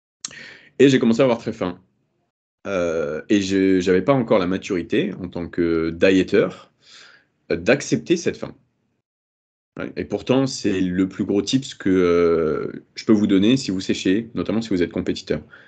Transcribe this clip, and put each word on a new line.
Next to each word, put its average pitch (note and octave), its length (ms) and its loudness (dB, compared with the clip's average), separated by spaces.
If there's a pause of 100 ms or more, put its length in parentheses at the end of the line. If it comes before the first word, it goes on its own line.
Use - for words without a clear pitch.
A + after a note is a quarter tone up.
(800)
Et C#3 80 10
j'ai C3 100 6
commencé A2+ 220 2
à C#3 40 4
avoir A#2 140 2
très A#2+ 140 -8
faim. F#2 260 -8 (880)
Euh, E2 600 -4
et G#2 140 2
je, F#2+ 360 2
j'avais F#2 240 2
pas C#3 100 2
encore A#2 280 2
la F2+ 80 -2
maturité F#2+ 640 -4 (100)
en F2+ 60 -10
tant E2+ 200 -10
que E2 420 -2
dietteur, F#2 840 0 (800)
euh, E2+ 40 0
d'accepter B2+ 600 0
cette A#2 200 -6
faim. - 200 -14 (1200)
Ouais, - 180 -10
et E2+ 80 -6
pourtant, C3 440 0
c'est G2+ 320 -2
le F#2 280 0
plus G2+ 160 -6
gros G2+ 180 0
tips C3 320 -4
que, - 160 -4
euh, E2+ 920 2 (140)
je - 80 -14
peux A#2 80 4
vous G#2 160 4
donner G2+ 280 4
si C3 140 -6
vous F#2+ 100 -4
séchez, G2+ 540 -2
notamment G2+ 280 -2
si - 80 -12
vous F2+ 120 0
êtes E2 80 -2
compétiteur. F2+ 520 -6 (260)